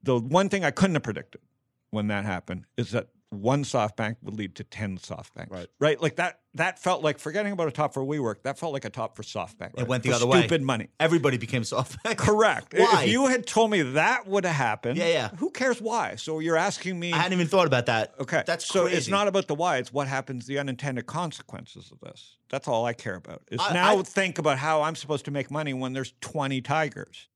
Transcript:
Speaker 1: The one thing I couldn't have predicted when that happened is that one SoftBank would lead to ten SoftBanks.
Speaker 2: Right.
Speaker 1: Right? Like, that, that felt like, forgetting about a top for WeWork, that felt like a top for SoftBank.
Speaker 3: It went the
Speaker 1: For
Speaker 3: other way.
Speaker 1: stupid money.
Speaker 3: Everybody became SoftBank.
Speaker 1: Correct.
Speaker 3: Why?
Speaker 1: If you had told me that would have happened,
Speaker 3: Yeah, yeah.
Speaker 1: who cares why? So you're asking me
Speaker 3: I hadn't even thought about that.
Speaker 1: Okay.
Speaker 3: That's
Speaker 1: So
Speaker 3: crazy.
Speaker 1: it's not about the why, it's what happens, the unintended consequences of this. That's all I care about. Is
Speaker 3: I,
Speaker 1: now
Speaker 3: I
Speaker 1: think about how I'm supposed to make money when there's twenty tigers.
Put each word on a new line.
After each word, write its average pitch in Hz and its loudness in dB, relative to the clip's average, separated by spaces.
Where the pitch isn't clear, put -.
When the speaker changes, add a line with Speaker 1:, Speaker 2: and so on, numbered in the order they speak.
Speaker 1:
The 127 4
one 160 2
thing 190 0
I 143 4
couldn't 190 2
have 147 0
predicted 92 -8
when 104 -2
that 101 -2
happened 90 -6
is 120 -4
that 113 -2
one 120 0
SoftBank 113 -2
would - -10
lead 101 -6
to - -14
ten 98 -8
SoftBanks. - -14
Speaker 2:
Right. 90 -12
Speaker 1:
Right? 147 2
Like, 156 0
that, 175 -4
that 170 -2
felt 180 0
like, 151 0
forgetting 202 -4
about 170 -2
a 143 -4
top 151 -2
for 135 -4
WeWork, 135 -4
that 139 -6
felt 165 -6
like 135 -6
a 110 -6
top 110 -8
for 107 -12
SoftBank. 92 -8
Speaker 3:
It 120 -4
went 123 0
the 127 0
Speaker 1:
For 123 4
Speaker 3:
other 120 2
way. 131 8
Speaker 1:
stupid 120 2
money. 131 -2
Speaker 3:
Everybody 156 4
became 120 -4
SoftBank. 131 -4
Speaker 1:
Correct. 214 4
Speaker 3:
Why? 190 6
Speaker 1:
If 160 2
you 247 4
had 254 0
told 220 4
me 196 4
that 156 2
would 190 0
have 170 0
happened, 120 0
Speaker 3:
Yeah, 175 0
yeah. 151 2
Speaker 1:
who 254 -2
cares 247 -2
why? 214 -2
So 156 -6
you're 165 0
asking 180 0
me 175 -4
Speaker 3:
I 170 2
hadn't 180 2
even 175 2
thought 180 6
about 127 4
that. 113 0
Speaker 1:
Okay. 143 0
Speaker 3:
That's - -2
Speaker 1:
So 185 2
Speaker 3:
crazy. 175 2
Speaker 1:
it's 131 -2
not 202 2
about 196 0
the 151 0
why, 160 2
it's 123 -4
what 135 -2
happens, 131 -6
the 139 -4
unintended 135 -4
consequences - -10
of - -20
this. - -20
That's - -6
all 117 0
I 120 -2
care 110 -8
about. - -16
Is 120 -6
Speaker 3:
I, 190 0
Speaker 1:
now 190 6
Speaker 3:
I 185 -2
Speaker 1:
think 190 -2
about 147 2
how 156 0
I'm 156 -2
supposed 147 -4
to 143 -8
make 139 -4
money 147 -4
when 131 -4
there's 131 -6
twenty 135 -2
tigers. - -4